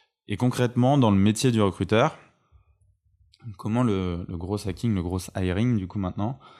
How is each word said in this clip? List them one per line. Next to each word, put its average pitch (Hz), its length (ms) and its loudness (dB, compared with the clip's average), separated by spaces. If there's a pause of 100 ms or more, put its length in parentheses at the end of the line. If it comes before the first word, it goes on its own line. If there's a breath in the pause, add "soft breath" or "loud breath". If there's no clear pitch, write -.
(260 loud breath)
Et 107 100 -6
concrètement, 123 640 2
dans 120 120 6
le 98 80 6
métier 107 340 4
du 110 100 2
recruteur, 107 540 2 (1400 soft breath)
comment 113 260 -2
le, 92 460 -2
le 92 80 -8
gros 92 200 -4 (120)
hacking, 104 260 -2
le 92 80 0
gros 87 180 -4 (160)
hiring, 101 400 0
du 95 100 -4
coup, 95 120 -10
maintenant, 98 400 -4 (220 loud breath)